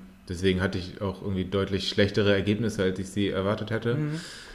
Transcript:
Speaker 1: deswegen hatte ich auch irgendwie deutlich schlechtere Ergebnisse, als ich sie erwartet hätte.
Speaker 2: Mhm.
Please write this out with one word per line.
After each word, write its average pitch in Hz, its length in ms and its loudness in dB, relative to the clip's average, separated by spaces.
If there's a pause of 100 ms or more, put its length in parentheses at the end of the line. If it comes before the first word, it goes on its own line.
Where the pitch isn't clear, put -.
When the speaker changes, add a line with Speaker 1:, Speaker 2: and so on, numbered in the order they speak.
(280)
Speaker 1:
deswegen 92 340 2
hatte 92 160 0
ich 90 240 -8
auch 95 200 -4
irgendwie 95 240 -2
deutlich 95 420 0
schlechtere 101 460 4
Ergebnisse, 104 500 2
als 92 160 2
ich 92 100 -6
sie 101 200 0
erwartet 101 420 -2
hätte. 117 240 0
Speaker 2:
Mhm. 151 240 -2 (360)